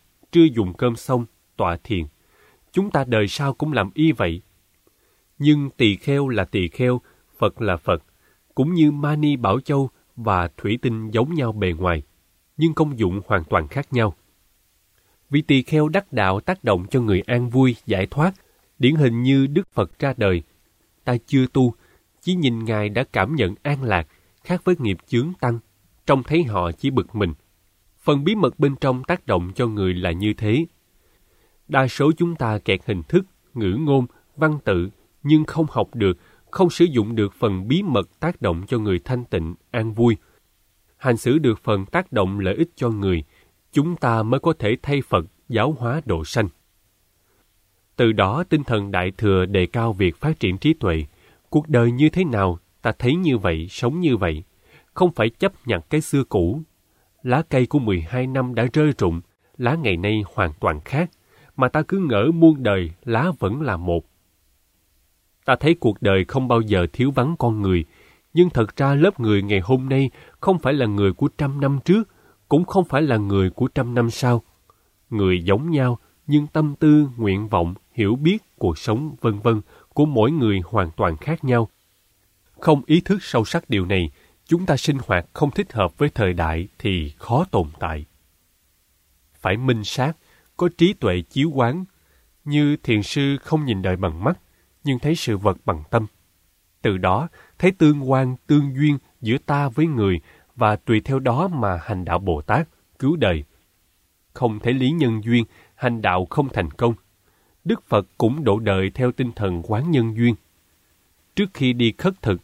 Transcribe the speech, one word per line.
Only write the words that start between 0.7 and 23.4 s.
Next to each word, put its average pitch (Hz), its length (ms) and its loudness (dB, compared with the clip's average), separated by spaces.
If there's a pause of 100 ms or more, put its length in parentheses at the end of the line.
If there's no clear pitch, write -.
cơm 120 220 -2
xong, 120 300 -2 (320)
tọa 87 260 0
thiền. 87 220 -4 (680)
Chúng 196 200 -2
ta 139 160 0
đời 110 200 2
sau 143 260 -4
cũng 151 200 -4
làm 101 200 0
y 156 180 2
vậy. 87 300 -4 (1000)
Nhưng 143 300 2
tỳ 107 260 2
kheo 139 320 -2
là 104 180 -2
tỳ 92 220 -2
kheo, 123 340 -2 (360)
Phật 107 240 -2
là 95 160 -2
Phật, 85 260 -2 (520)
cũng 165 180 0
như 151 180 6
Mani 147 440 0
Bảo 117 240 0
Châu 139 300 -2 (260)
và 95 420 -2
Thủy 110 240 -2
Tinh 110 300 -4
giống 120 220 0
nhau 127 180 -2
bề 101 220 -2
ngoài, 85 300 -2 (540)
nhưng 160 160 2
công 147 260 -2
dụng 98 280 0
hoàn 92 160 0
toàn 80 240 0
khác - 260 -8
nhau. 113 220 0 (1120)
Vị 147 120 2
tỳ 135 200 2
kheo 151 280 0
đắc 196 240 -4
đạo 98 260 0
tác - 240 -6
động 95 260 0
cho 131 120 0
người 104 200 2
an 123 280 -2
vui, 127 260 2 (100)
giải 101 220 -2
thoát, 170 260 0 (460)
điển 135 160 4
hình 120 280 2
như 135 240 4
Đức 160 260 -2
Phật - 260 -4
ra 139 180 -4
đời. 95 260 0 (600)
Ta 123 220 0
chưa 131 280 2
tu, 127 200 2 (480)
chỉ 180 140 -2
nhìn 120 300 0
Ngài 107 240 -2
đã 113 140 -2
cảm 117 320 -2
nhận 104 280 0